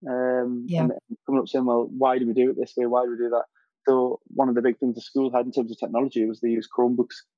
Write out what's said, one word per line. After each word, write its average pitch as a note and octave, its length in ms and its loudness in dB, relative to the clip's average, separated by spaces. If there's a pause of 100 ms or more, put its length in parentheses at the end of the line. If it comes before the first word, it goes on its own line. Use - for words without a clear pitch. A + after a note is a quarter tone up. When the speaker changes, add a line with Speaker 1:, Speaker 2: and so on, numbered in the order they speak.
Speaker 1:
Um, B2 580 -2
Speaker 2:
Yeah. E3 160 0
Speaker 1:
and B2 80 2 (340)
coming C3+ 160 0
up G#2+ 80 -4
saying, B2+ 160 0
"Well, A#2+ 320 2
why B2+ 220 2
do B2+ 80 -2
we A#2 60 0
do B2+ 160 4
it C3 80 -2
this - 200 -4
way? B2+ 80 0
Why B2 180 2
do B2 80 -2
we A2+ 60 -8
do A#2 140 -2
that?" A#2 120 2 (420)
So B2+ 420 2
one C3+ 200 0
of B2 80 2
the A#2+ 60 2
big A#2+ 180 2
things B2 160 -2
the A#2+ 60 -14
school C3+ 280 -2
had B2 160 0
in B2 60 -8
terms A2+ 200 -2
of A2 60 -14
technology A#2 480 -2
was A2+ 140 -4
they A#2+ 100 -2
use A2+ 240 -2
Chromebooks, B2 420 0 (220)